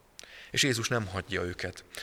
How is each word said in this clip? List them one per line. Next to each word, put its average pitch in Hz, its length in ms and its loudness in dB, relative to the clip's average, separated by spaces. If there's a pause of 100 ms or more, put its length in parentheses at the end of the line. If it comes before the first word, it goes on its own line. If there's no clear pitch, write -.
(520)
És - 120 4
Jézus 117 260 4
nem 117 180 2
hagyja 92 360 -2
őket, 90 420 -4 (180)